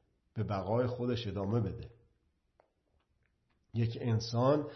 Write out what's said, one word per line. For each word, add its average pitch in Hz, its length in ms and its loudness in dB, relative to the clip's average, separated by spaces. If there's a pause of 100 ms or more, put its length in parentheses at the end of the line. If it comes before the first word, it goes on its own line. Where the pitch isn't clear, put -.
(340)
به 110 100 -2
بقای 101 440 0
خودش 120 400 -2
ادامه 98 320 0
بده. 90 300 -4 (1800)
یک 113 280 0
انسان 127 760 2